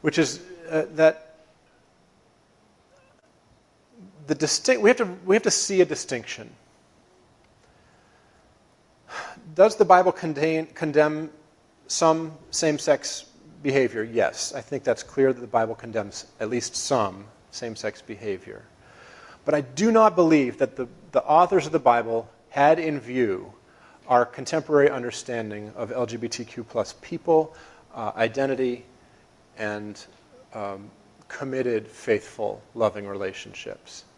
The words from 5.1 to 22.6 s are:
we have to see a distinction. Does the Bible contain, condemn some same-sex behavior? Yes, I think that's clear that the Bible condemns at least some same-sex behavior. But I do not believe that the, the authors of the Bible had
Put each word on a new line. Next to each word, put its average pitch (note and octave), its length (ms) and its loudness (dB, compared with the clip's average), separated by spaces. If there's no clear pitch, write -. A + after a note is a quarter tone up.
we F#3+ 100 2
have A3 80 0
to G#3 80 0
see F#3+ 300 0
a F3+ 40 8
distinction. A#2+ 640 -10
Does G3+ 220 6
the G#3 100 4
Bible F3+ 260 8
contain, D#3+ 540 -2
condemn D#3 640 0
some D#3+ 440 0
same-sex - 760 -2
behavior? C3 420 0
Yes, A2+ 500 -2
I C3+ 80 -10
think - 240 -10
that's A#2 180 -2
clear C3+ 300 0
that B2 80 -8
the A#2+ 60 -14
Bible A2+ 280 -2
condemns G#2+ 500 -10
at A2 100 -6
least A#2+ 260 -6
some G#2 500 -2
same-sex A2 500 -10
behavior. G#2 640 -10
But D3 120 0
I D3 60 0
do G3 300 0
not A3 240 6
believe D#3 440 4
that C3 180 0
the, B2 100 -6
the - 120 2
authors E3+ 420 4
of D#3 80 -8
the D#3+ 60 2
Bible A#2 500 2
had D3+ 300 4